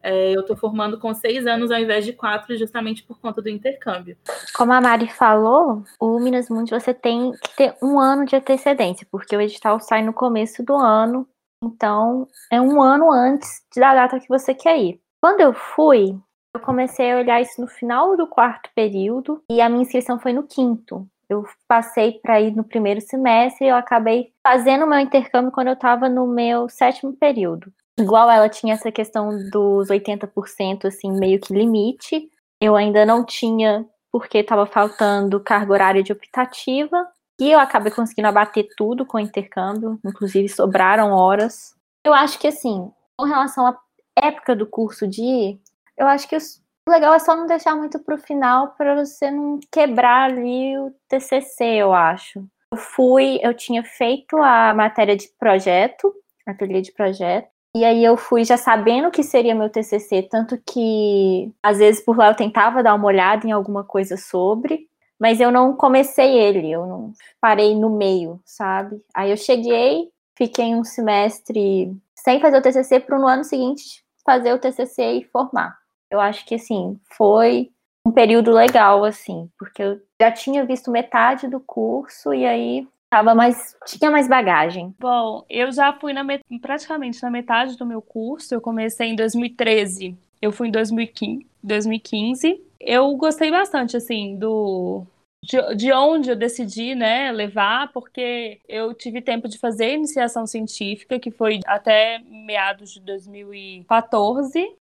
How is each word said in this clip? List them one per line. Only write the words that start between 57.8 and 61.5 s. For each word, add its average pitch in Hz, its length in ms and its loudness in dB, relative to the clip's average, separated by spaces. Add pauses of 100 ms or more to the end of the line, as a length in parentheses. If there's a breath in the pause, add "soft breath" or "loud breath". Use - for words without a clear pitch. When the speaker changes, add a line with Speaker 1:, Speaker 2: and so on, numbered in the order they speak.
Speaker 2:
aí 233 180 4
eu 233 140 6
fui 233 260 0
já 240 140 4
sabendo 233 520 2
que 311 140 -2
seria 240 320 2
meu 214 140 -2
T 220 120 -4
C 208 180 -4
C, 202 240 -2
tanto 226 420 -4
que 208 880 0 (120)